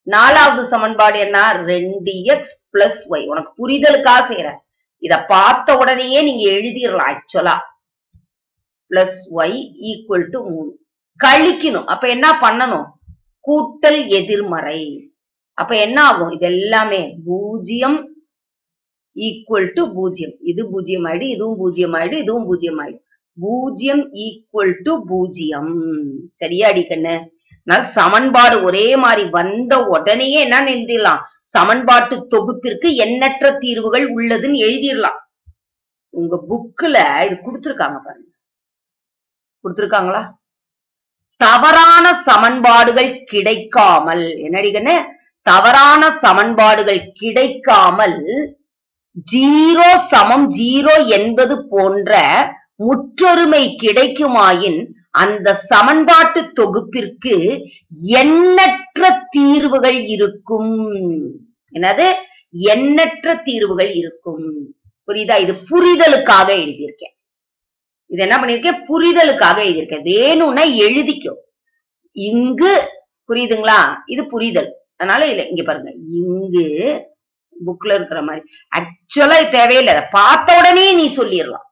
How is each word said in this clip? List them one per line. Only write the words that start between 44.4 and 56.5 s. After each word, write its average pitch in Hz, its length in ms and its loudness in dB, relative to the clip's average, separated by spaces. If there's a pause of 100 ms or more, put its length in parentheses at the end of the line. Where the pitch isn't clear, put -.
கண்ணு? 233 240 -2 (460)
தவறான 277 680 6 (120)
சமன்பாடுகள் 214 800 2 (120)
கிடைக்காமல் 214 1080 2 (1120)
ஜீரோ 311 640 4
சமம் 269 520 4 (100)
ஜீரோ 277 500 2
என்பது 226 600 0
போன்ற 196 440 0 (680)
முற்றொருமை 302 1040 0
கிடைக்குமாயின், 214 960 2 (300)
அந்த 202 380 0 (220)
சமன்பாட்டு 320 720 4 (100)